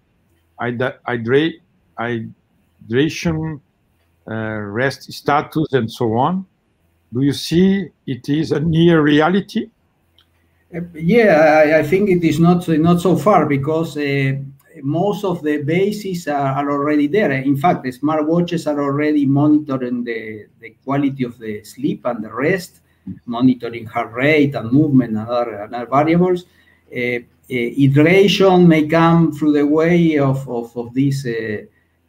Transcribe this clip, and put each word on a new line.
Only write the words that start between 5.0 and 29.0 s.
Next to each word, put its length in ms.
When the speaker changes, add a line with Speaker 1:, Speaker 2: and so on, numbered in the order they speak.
Speaker 1:
status, 600
and 180
so 260
on. 280
Do 80
you 120
see 560
it 220
is 240
a 80
near 420
reality? 680
Speaker 2:
Uh, 60
yeah, 720
I, 140
I 40
think 260
it 160
is 140
not, 280
not 320
so 160
far 300
because, 520
uh, 360
most 400
of 180
the 220
bases 640
are, 260
are 160
already 380
there. 240
In 260
fact, 240
the 100
smartwatches 760
are 120
already 460
monitoring 800
the, 420
the 240
quality 400
of 160
the 240
sleep 420
and 180
the 80
rest, 500
monitoring 600
heart 260
rate 400
and 180
movement 460
and 100
other, 360
and 100
other 140
variables. 560
Uh, 80
uh, 220
hydration 1160
may 180
come 460